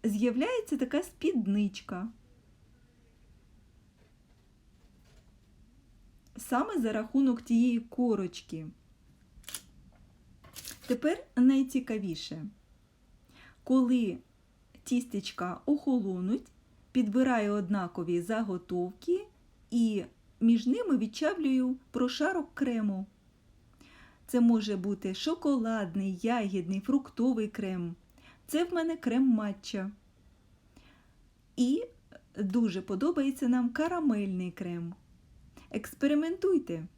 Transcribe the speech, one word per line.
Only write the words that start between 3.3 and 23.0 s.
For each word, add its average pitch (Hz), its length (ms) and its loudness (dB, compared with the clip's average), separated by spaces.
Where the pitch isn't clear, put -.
Саме 302 440 0
за 226 120 0
рахунок 240 480 2
тієї 233 380 4
корочки. 196 880 -2
Тепер 294 360 0
найцікавіше. 247 1080 2
Коли 247 540 2
тістечка 202 840 -4
охолонуть, 214 800 0
підбираю 226 640 2
однакові 175 680 -2
заготовки 196 1040 -2
і 220 320 2
між 233 280 4
ними 349 300 2
відчавлюю 262 800 0
прошарок 294 640 -2
крему. 214 520 -2